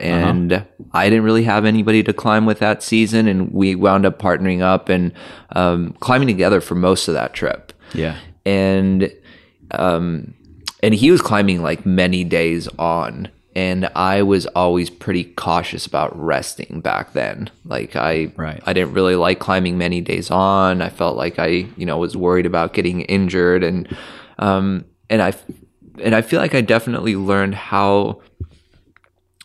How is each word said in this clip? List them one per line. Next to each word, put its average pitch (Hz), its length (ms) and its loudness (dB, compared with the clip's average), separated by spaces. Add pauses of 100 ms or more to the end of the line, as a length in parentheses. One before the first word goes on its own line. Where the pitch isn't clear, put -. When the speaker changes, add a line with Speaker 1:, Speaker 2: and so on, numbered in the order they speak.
Speaker 1:
Uh-huh. - 40 -6
Speaker 2:
and 87 640 0 (260)
I 92 160 2
didn't 110 160 4
really 113 200 4
have 107 200 2
anybody 110 380 4
to 104 100 0
climb 110 320 2
with 110 140 2
that 107 240 0
season, 110 460 2
and 92 240 0
we 95 240 2
wound 98 280 4
up 95 140 0
partnering 90 440 0
up 92 260 2
and, 90 240 2 (420)
um, 87 460 0
climbing 131 280 2
together 92 320 4
for - 140 -6
most 90 320 2
of 85 80 0
that 60 200 -4
trip. - 380 -6 (220)
Speaker 1:
Yeah. 80 220 -4 (280)
Speaker 2:
And, 95 680 2 (580)
um, 85 640 -2 (480)
and 113 100 4
he 113 200 4
was 180 100 6
climbing, 98 400 0
like, 80 240 -4
many 92 380 2
days 82 440 0 (120)
on, 82 480 -4 (280)
and 92 400 -2
I 95 260 0
was 98 260 2
always 87 420 0
pretty 90 340 -6
cautious - 640 -4
about - 300 -4
resting 78 640 -6
back - 340 -6
then. - 360 -6 (140)
Like, 57 320 -8
I, 80 400 -2
Speaker 1:
Right. 78 300 -10
Speaker 2:
I 95 80 -2
didn't 90 180 0
really 92 240 2
like 90 240 2
climbing 92 380 -2
many 87 240 -2
days 87 280 -6
on. 95 520 2
I 85 80 -4
felt 87 260 -2
like 76 240 -4
I, 87 260 0 (100)
you 90 100 -8
know, 80 100 -4
was 85 200 -4
worried 90 300 2
about 85 280 -2
getting 90 260 -2
injured, 90 640 2
and, 85 240 -4 (500)
um, 95 460 0 (260)
and 110 120 2
I 90 60 2
f-, - 160 -6 (560)
and 110 140 0
I 113 80 2
feel 165 180 -2
like - 140 0
I 135 60 2
definitely 110 560 0
learned 98 400 0
how 98 640 0 (1200)